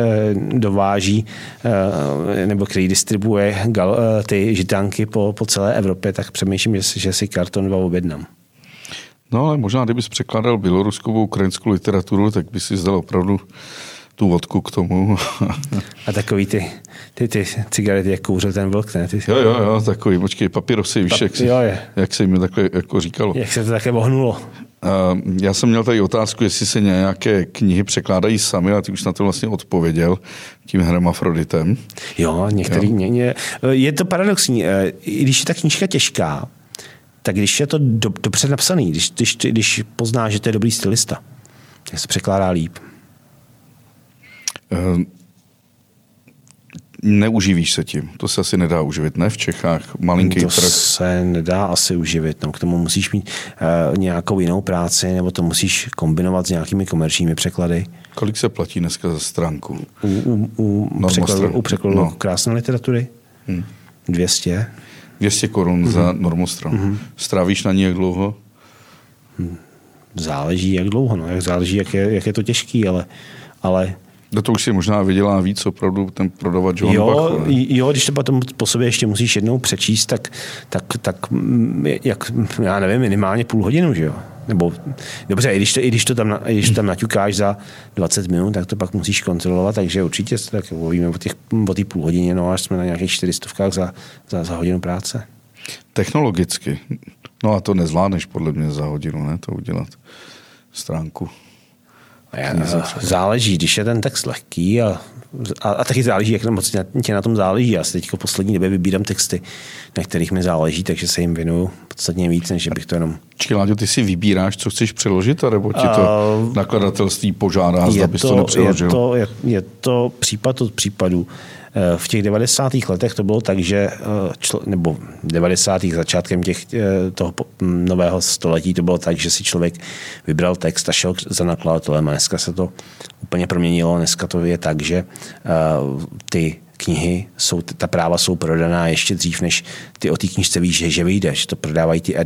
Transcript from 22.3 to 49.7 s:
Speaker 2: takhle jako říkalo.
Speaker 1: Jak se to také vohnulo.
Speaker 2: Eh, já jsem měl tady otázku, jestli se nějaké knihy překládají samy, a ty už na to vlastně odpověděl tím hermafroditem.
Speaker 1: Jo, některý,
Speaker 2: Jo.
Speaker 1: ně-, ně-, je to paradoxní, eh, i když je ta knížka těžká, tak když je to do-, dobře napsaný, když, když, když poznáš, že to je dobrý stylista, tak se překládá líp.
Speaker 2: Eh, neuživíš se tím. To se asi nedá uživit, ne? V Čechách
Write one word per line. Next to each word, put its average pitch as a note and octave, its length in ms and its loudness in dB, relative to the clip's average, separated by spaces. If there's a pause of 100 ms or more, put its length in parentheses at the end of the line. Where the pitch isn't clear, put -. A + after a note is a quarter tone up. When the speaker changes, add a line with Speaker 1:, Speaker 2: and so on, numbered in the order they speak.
Speaker 2:
takhle F#2 340 2
jako F#2 280 0
říkalo. F#2+ 360 -2
Speaker 1:
Jak A2+ 160 -2
se A#2 120 0
to A2 60 0
také A2+ 200 0
vohnulo. A#2+ 460 2 (460)
Speaker 2:
Eh, F2+ 40 0 (540)
já G2 120 2
jsem B2 160 2
měl A2+ 140 4
tady A2+ 180 4
otázku, A2 420 0
jestli G#2 220 0
se A2 160 0
nějaké F#2+ 640 2
knihy G2 380 2
překládají G2+ 560 2
samy, F#2+ 320 2
a G2+ 100 2
ty - 100 -8
už F#2+ 120 -6
na F#2 100 -2
to G#2 100 0
vlastně G2 240 0
odpověděl E2+ 680 0 (480)
tím F#2+ 160 0
hermafroditem. E2+ 960 2 (400)
Speaker 1:
Jo, F2 340 0
některý, G2 380 2
Speaker 2:
Jo. A#2 60 2
Speaker 1:
ně-, F#2+ 140 0
ně-, B2 260 2 (340)
je C3+ 220 4
to F3+ 140 0
paradoxní, F3+ 600 2
eh, G2 360 2
i G#2 220 -2
když C3 160 4
je - 60 -4
ta E3+ 80 0
knížka E3 340 0
těžká, G2 600 -2 (760)
tak F#2+ 120 0
když G2+ 240 2
je D3 80 0
to D#3 140 0
do-, A2+ 320 2 (100)
dobře - 240 0
napsaný, C#3 440 2
když, D#2+ 200 -2
když, - 240 0
když A2 480 0 (120)
poznáš, A2+ 380 0
že G2 80 0
to A#2+ 80 0
je A2 40 0
dobrý A2 180 2
stylista, - 500 -2 (680)
tak - 100 -10
se - 80 -8
překládá F#2+ 420 0
líp. E2 240 -2 (2000)
Speaker 2:
Eh, F2+ 340 0 (2000)
neuživíš G#2 720 4
se - 100 -2
tím. D2 340 -6
To - 100 -4
se - 140 0
asi F#2 160 0
nedá E2+ 240 2
uživit, D2+ 360 -2
ne? F2 120 2
V - 80 -4
Čechách - 640 -2